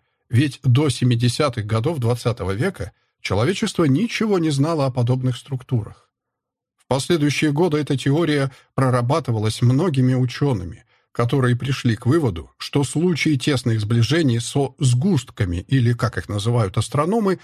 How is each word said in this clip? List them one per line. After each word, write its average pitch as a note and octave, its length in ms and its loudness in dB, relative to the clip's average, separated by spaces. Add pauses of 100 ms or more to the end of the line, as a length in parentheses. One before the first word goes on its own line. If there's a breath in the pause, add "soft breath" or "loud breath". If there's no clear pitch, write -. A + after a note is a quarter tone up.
(300)
ведь C#3 340 0
до C3+ 260 4
семидесятых A#2+ 760 0
годов A#2 340 -2
двадцатого A#2 520 -2
века A2+ 400 -4 (300)
человечество E3+ 640 -2
ничего F#3+ 560 0
не D#3 100 0
знало D3 360 0
о C3 60 0
подобных B2+ 460 0
структурах. - 720 -8 (640)
В - 120 -20
последующие D3 640 0
годы D3+ 260 0
эта C#3+ 200 -2
теория C#3+ 540 0 (240 loud breath)
прорабатывалась B2 880 0
многими C3 520 2
учёными, B2 720 -2 (260)
которые B2 440 2
пришли B2 400 -2
к - 100 -8
выводу, A2+ 520 0
что - 260 -2
случаи D#3 540 0
тесных B2 420 0
сближений A#2 600 2
со - 400 -4
сгустками, B2 880 0
или, B2 240 2
как A#2 240 -2
их F#2 100 -8
называют G#2 500 -2
астрономы, F3+ 680 0